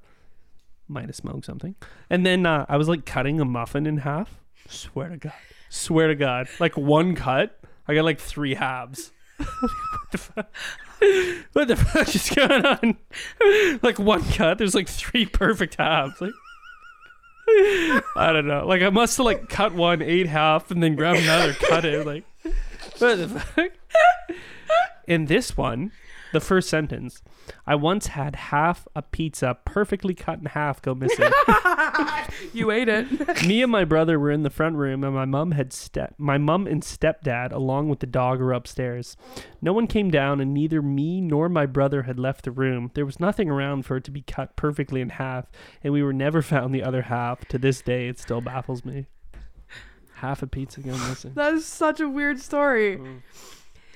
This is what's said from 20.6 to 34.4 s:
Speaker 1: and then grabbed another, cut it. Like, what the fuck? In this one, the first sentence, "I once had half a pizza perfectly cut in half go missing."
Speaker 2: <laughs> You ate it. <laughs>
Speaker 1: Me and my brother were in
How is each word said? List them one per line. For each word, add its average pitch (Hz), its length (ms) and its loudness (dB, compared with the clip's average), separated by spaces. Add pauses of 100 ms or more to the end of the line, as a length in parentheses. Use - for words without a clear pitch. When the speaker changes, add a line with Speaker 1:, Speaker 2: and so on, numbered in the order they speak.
Speaker 1:
and 175 100 0
then 160 140 4
grabbed 165 260 2
another, 160 320 4
cut 165 320 2
it. 151 200 0
Like, 151 180 -8 (760)
what 240 180 4
the 175 100 -2
fuck? - 440 -2 (1400)
In 165 180 2
this 185 320 0
one, 135 340 -4 (400)
the 160 80 2
first 185 300 2
sentence, 143 520 -4 (460)
"I 147 80 2
once 165 320 0
had 143 300 -6
half - 580 0
a 151 60 -8
pizza 143 640 -4
perfectly 202 480 -2
cut - 260 -6
in 160 60 -8
half 147 360 -4
go 135 140 -2
missing." 440 400 2
Speaker 2:
<laughs> 571 60 6 (1120)
You 226 180 -2
ate 233 180 0
it. 220 180 2 (360)
<laughs> 165 40 4
Speaker 1:
Me 214 140 4
and 254 100 2
my 208 140 4
brother 160 340 4
were 147 120 2
in 151 120 0